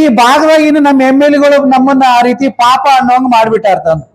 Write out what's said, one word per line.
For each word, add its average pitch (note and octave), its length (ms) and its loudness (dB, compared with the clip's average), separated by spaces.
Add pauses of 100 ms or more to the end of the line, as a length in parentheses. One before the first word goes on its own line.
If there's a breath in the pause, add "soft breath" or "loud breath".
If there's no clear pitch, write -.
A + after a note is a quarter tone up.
ಈ - 40 2
ಭಾಗದಾಗ D4 600 2
ಇನ್ನು D4+ 120 0
ನಮ್ಮ C#4+ 220 0
ಎಮ್ C4+ 200 0
ಎಲ್ D4 120 2
ಎಗಳು C#4+ 220 2 (180)
ನಮ್ಮನ್ನ C4 300 0 (120)
ಆ A#3+ 40 2
ರೀತಿ B3 280 -2
ಪಾಪ B3+ 360 -2 (140)
ಅನ್ನೋಂಗ್ B3+ 360 -2
ಮಾಡ್ಬಿಟ್ಟಾರ A3 520 0
ತಂದು. D#3+ 280 -4